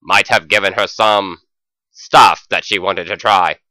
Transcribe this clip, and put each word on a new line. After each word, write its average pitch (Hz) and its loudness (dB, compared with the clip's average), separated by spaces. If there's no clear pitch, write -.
might 98 0
have 98 -2
given 98 0
her 101 -2
some 101 -2
stuff - 2
that 87 -4
she 104 -4
wanted 90 -4
to 101 -8
try. 90 0